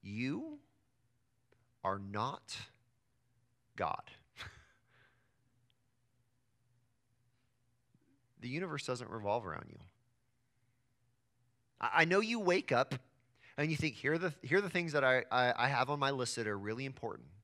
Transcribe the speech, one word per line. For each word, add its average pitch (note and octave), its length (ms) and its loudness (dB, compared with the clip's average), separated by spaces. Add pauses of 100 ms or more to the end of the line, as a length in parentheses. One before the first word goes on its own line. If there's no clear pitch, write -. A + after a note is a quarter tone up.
You C#3+ 560 -4 (1200)
are G2 160 0
not G#2+ 580 -6 (1200)
God. - 260 -2 (360)
<laughs> - 40 -12 (4000)
The A#2+ 100 -6
universe D3+ 340 -4
doesn't B2 240 -4
revolve G#2+ 380 -2
around - 240 -6
you. - 80 -16 (2000)
I, - 140 0
I D#3+ 100 8
know F3+ 160 6
you A3 180 0
wake F3+ 340 2
up C3 220 2 (640)
and D3+ 140 0
you D#3 80 0
think, D3+ 160 -2
"Here C#3+ 180 -2
are E3 60 0
the, E3+ 240 -2
here C#3+ 160 4
are - 20 8
the G3+ 80 -2
things E3+ 240 -2
that C#3+ 100 4
I, B2+ 300 6
I, B2 320 4
I C3 40 4
have B2+ 200 2
on C#3+ 100 -2
my C#3 120 2
list B2+ 260 -2
that A2+ 100 -2
are G#2 120 -2
really A2 260 -4
important. A#2+ 420 -10 (180)